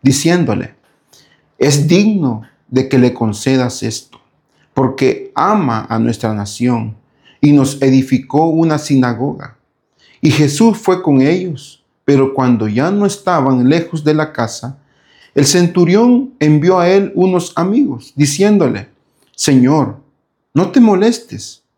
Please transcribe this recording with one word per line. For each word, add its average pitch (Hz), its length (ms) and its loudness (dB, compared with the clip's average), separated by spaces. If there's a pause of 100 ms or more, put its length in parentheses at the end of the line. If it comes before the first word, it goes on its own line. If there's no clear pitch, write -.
diciéndole: 139 720 0 (800)
'Es 143 300 0
digno 170 540 0 (260)
de 131 200 0
que 139 80 0
le 123 160 4
concedas 123 680 -4
esto, - 380 -10 (520)
porque 131 640 -2
ama 151 540 -2
a 113 100 -4
nuestra 113 340 -2
nación 113 640 -6 (440)
y 147 120 4
nos 143 300 2
edificó 135 640 0
una 160 320 0
sinagoga.' 127 800 -4 (640)
Y 151 100 2
Jesús 147 480 2
fue 185 240 -2
con 139 180 2
ellos, 170 640 -4 (220)
pero 135 300 2
cuando 120 340 0
ya 131 240 -2
no 202 120 0
estaban 135 640 0
lejos 160 360 -2
de 151 100 2
la 151 180 -2
casa, 120 460 -8 (560)
el 139 100 2
centurión 180 920 2
envió 151 400 2
a 175 100 2
él 196 280 2
unos 180 400 0
amigos, 185 580 -2
diciéndole: 147 760 0 (440)
'Señor, 131 640 2 (560)
no 185 160 0
te - 80 2
molestes 214 840 0 (140)